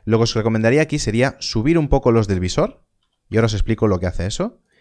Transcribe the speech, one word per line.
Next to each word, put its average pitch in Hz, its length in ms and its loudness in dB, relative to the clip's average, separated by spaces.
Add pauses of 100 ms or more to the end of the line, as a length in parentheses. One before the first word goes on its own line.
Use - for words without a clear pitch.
lo 110 140 2
que 113 60 4
os 110 100 -4
recomendaría 113 480 2
aquí 147 160 -4
sería 113 400 -2
subir 147 400 0
un 147 80 -2
poco 131 240 2
los 113 160 2
del 95 120 -2
visor, 92 460 -2 (440)
y 104 80 -2
ahora 113 100 2
os 107 80 -2
explico 113 320 0
lo 92 120 0
que 92 60 -4
hace 87 220 -4
eso. 190 340 -6 (200)